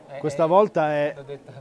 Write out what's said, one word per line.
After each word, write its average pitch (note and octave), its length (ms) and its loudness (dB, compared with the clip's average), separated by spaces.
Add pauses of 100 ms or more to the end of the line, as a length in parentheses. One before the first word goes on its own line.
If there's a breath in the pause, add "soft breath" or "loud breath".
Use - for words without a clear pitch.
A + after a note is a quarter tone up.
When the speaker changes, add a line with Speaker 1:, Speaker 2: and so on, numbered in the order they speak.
Speaker 1:
Eh, C#3 120 -14
Speaker 2:
questa D3+ 260 -2
Speaker 1:
eh, - 20 2
Speaker 2:
volta E3+ 440 4
è, D3 240 -2
Speaker 1:
l'ho C#3+ 80 -16
detta C3+ 380 -16